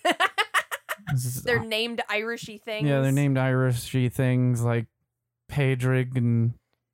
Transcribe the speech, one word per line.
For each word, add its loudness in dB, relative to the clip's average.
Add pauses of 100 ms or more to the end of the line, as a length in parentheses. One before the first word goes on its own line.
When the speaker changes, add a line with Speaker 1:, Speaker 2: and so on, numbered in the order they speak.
Speaker 1:
<laughs> - (1040)
Speaker 2:
This -2
is -8
Speaker 1:
They're 2
Speaker 2:
uh, -6
Speaker 1:
named -2
Irishy -6
things. -4
Speaker 2:
Yeah, 2
they're 2
named 2
Irishy 0
things 2
like 0 (600)
Padraig 0
and 2 (380)